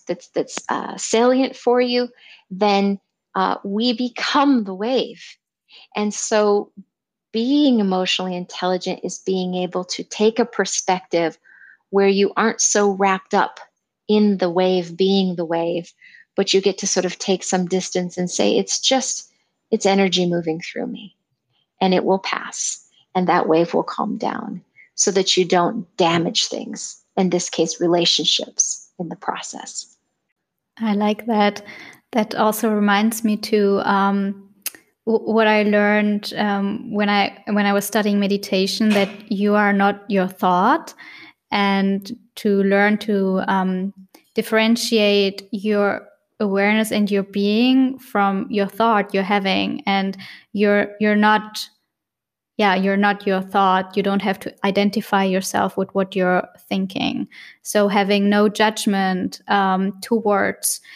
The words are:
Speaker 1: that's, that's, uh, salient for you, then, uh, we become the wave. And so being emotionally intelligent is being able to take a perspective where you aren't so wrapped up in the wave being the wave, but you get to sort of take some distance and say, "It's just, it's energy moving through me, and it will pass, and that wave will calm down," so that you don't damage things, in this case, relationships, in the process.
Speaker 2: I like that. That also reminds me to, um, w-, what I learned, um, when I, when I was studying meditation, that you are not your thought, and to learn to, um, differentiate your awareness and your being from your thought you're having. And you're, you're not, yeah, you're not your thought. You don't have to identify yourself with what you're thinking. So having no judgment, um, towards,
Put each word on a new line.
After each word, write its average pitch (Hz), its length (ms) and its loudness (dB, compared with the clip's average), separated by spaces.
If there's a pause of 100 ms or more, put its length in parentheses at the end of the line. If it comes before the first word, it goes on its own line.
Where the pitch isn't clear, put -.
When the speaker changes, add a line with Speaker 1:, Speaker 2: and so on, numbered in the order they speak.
Speaker 1:
that's, - 220 -8
that's, - 300 -6 (100)
uh, - 280 -6
salient 247 600 2
for 247 240 2
you, 247 280 0 (400)
then, 196 520 2 (340)
uh, 190 300 0
we 220 280 0
become 247 720 0
the 190 100 -8
wave. 214 600 -4 (600)
And 208 180 -2
so 208 560 0 (640)
being 254 460 2
emotionally 185 560 -2
intelligent 180 680 -4
is 185 140 -10
being 185 360 -4
able 180 300 -4
to - 180 -8
take 226 380 0
a 233 40 2
perspective 180 920 -2 (520)
where 196 180 4
you 196 280 2
aren't 226 240 0
so 208 300 2
wrapped 190 440 0
up - 260 0 (480)
in 208 300 4
the 180 120 0
wave 180 460 0
being 190 400 2
the 175 80 -4
wave, 170 480 -4 (420)
but 196 180 0
you 190 80 4
get 196 180 0
to 196 100 -6
sort 185 160 0
of 180 160 -6
take 190 240 -2
some 185 220 -2
distance 180 520 -4
and 180 100 -2
say, 202 300 0
"It's - 220 -2
just, - 500 -2 (400)
it's 220 160 0
energy 190 400 2
moving 170 340 -2
through - 280 -10
me, 202 260 -14 (680)
and 190 140 2
it - 100 2
will 190 140 2
pass, - 640 -8 (300)
and 180 140 0
that 170 180 2
wave 165 280 2
will 165 100 0
calm - 320 -6
down," - 440 -8 (360)
so - 160 0
that 190 240 0
you 185 80 4
don't 175 420 0 (100)
damage 170 500 0
things, - 540 -10 (160)
in 180 140 2
this 180 180 0
case, 160 320 -2
relationships, - 1160 -2
in 170 100 -8
the - 80 -12
process. - 800 -10 (840)
Speaker 2:
I 220 160 0
like 208 320 0
that. 208 360 0 (500)
That 214 220 -2
also 214 380 0
reminds 208 500 2
me 214 140 2
to, 202 480 2
um, 196 640 0 (580)
w-, 220 260 0
what 220 140 4
I 214 160 4
learned, 208 760 2
um, 202 560 -2
when 208 160 0
I, 202 380 0
when 208 200 0
I 202 60 2
was 202 120 0
studying 208 340 0
meditation, 202 680 0
that 202 420 0
you 208 240 0
are 208 180 4
not 202 360 2
your 196 180 0
thought, 190 640 0 (600)
and 196 580 0 (260)
to 196 280 0
learn 202 340 2
to, 190 480 0
um, 185 460 -2 (420)
differentiate 220 1160 2
your 202 560 -2 (320)
awareness 208 500 0
and 208 200 0
your 196 120 0
being 240 760 2
from 196 520 -2
your 202 160 0
thought 208 480 0
you're 196 80 0
having. 190 640 -2
And 196 300 -2 (360)
you're, 202 460 0
you're 214 160 2
not, 214 540 2 (880)
yeah, 202 180 2
you're 196 220 2
not 202 300 0
your 190 160 0
thought. 190 540 2
You 202 60 2
don't 196 200 0
have 196 180 -2
to - 260 -6
identify 202 580 0
yourself 190 520 -2
with 190 180 -4
what 190 220 -2
you're 180 320 0 (200)
thinking. 190 600 -4 (340)
So 208 260 0
having 202 400 2
no 208 200 4
judgment, 196 960 -2
um, 190 540 0
towards, 202 800 -2 (160)